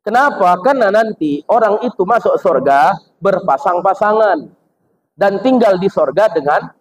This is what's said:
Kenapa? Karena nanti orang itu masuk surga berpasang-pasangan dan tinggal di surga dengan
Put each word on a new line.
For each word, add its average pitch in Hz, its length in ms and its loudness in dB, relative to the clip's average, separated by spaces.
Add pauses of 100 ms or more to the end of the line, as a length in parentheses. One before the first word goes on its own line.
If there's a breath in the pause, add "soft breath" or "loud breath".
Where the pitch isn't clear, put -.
Kenapa? 214 640 0
Karena 254 240 2
nanti 196 560 -2
orang 220 400 0
itu 202 240 -4
masuk 220 320 0
surga 143 560 2 (240)
berpasang-pasangan 190 1300 0 (640)
dan 196 320 -2
tinggal 233 320 2
di 180 160 -2
surga 160 400 0
dengan 147 480 -2